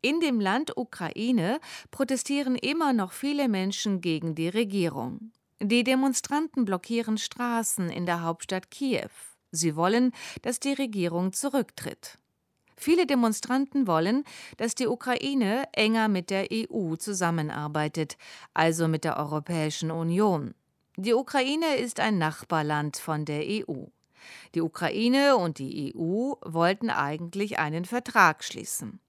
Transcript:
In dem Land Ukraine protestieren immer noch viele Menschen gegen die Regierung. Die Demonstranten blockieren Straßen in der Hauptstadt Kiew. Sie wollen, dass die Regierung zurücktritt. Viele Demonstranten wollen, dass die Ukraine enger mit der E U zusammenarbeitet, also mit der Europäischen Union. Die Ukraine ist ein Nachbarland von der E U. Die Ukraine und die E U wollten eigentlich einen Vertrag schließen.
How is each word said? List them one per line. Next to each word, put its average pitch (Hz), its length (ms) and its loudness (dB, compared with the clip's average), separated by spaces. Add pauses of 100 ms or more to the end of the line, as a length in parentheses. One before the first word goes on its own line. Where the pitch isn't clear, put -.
In 294 180 2
dem 277 180 2
Land 208 380 0
Ukraine 226 800 0 (320)
protestieren 269 640 -2
immer 294 380 0
noch 196 180 0
viele 285 380 -2
Menschen 196 520 0
gegen 160 360 -2
die 160 120 -2
Regierung. 190 840 -2 (280)
Die 233 220 4
Demonstranten 262 800 2
blockieren 214 540 -2
Straßen 226 720 -2
in 175 160 -4
der 170 160 0
Hauptstadt 165 480 -4
Kiew. - 380 -2 (420)
Sie 160 240 0
wollen, 220 380 4 (300)
dass 240 180 -4
die 277 140 0
Regierung 190 580 0
zurücktritt. - 840 -4 (580)
Viele 339 280 4
Demonstranten 254 840 2
wollen, 180 340 4 (340)
dass 226 200 -2
die 254 100 0
Ukraine 254 880 0
enger 220 340 4
mit 190 240 0
der 190 220 0
E 220 180 -2
U 175 240 -2
zusammenarbeitet, 156 1200 -2 (360)
also 165 340 4
mit 160 160 2
der 160 140 0
Europäischen 156 720 -2
Union. 165 640 2 (420)
Die 208 180 2
Ukraine 277 640 2
ist 240 200 -4
ein 214 180 2
Nachbarland 151 800 0
von 151 280 -4
der 151 200 -4
E 214 220 -4
U. - 220 -8 (680)
Die 165 80 0
Ukraine 240 720 2
und 175 220 0
die 139 300 -6
E - 60 -10
U 208 460 -2
wollten 175 480 2
eigentlich 170 680 -2
einen 156 260 -2
Vertrag 214 580 4
schließen. - 560 -8 (100)